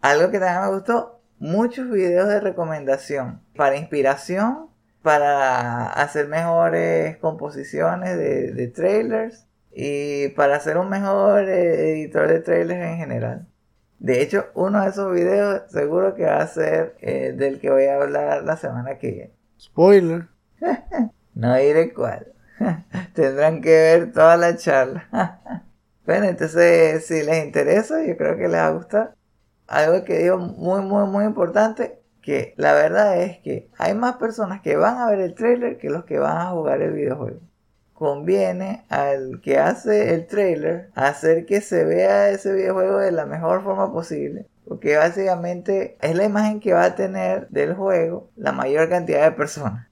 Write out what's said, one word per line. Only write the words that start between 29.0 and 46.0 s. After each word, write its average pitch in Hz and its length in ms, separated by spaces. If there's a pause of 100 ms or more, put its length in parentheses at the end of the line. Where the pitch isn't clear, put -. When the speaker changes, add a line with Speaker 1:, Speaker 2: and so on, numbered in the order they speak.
Speaker 1:
Algo 165 380
que 180 140
digo 175 180
muy, 180 460
muy, 202 240
muy 202 180
importante, 214 800 (180)
que 139 380
la 147 160
verdad 175 480
es 180 160
que - 400
hay - 160
más 247 220
personas 214 440
que 151 160
van 214 220
a 240 100
ver 202 120
el 180 140
trailer 240 440
que 147 100
los 160 160
que 147 140
van 147 180
a 175 140
jugar 151 320
el 156 100
videojuego. 143 480 (540)
Conviene 180 960
al 139 500
que 139 180
hace 208 560
el 165 120
trailer 175 680
hacer 156 520
que 202 160
se 170 220
vea 190 440
ese 196 240
videojuego 190 460
de 196 140
la 156 120
mejor 165 400
forma 190 260
posible, 147 560 (220)
porque 147 300
básicamente 175 1040